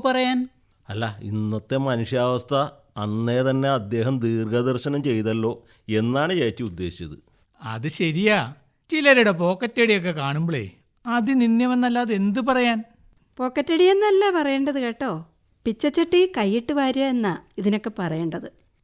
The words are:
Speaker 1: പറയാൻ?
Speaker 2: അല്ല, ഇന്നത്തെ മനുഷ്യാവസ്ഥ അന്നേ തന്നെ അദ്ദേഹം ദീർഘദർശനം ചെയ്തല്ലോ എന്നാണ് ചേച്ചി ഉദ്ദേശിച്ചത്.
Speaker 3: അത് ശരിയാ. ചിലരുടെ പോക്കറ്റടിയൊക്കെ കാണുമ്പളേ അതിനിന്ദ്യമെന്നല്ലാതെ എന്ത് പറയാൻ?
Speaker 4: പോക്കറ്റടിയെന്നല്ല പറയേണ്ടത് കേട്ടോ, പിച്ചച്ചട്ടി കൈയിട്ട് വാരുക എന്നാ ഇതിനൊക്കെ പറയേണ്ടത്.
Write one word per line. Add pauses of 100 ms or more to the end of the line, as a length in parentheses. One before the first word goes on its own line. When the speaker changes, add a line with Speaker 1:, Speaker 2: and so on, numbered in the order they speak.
Speaker 1:
പറയാൻ? (520)
Speaker 2:
അല്ല,
ഇന്നത്തെ
മനുഷ്യാവസ്ഥ (440)
അന്നേ
തന്നെ
അദ്ദേഹം
ദീർഘദർശനം
ചെയ്തല്ലോ (240)
എന്നാണ്
ചേച്ചി
ഉദ്ദേശിച്ചത്. (440)
Speaker 3:
അത്
ശരിയാ. (360)
ചിലരുടെ
പോക്കറ്റടിയൊക്കെ
കാണുമ്പളേ (340)
അതിനിന്ദ്യമെന്നല്ലാതെ
എന്ത്
പറയാൻ? (560)
Speaker 4:
പോക്കറ്റടിയെന്നല്ല
പറയേണ്ടത്
കേട്ടോ, (400)
പിച്ചച്ചട്ടി
കൈയിട്ട്
വാരുക
എന്നാ (200)
ഇതിനൊക്കെ
പറയേണ്ടത്. (360)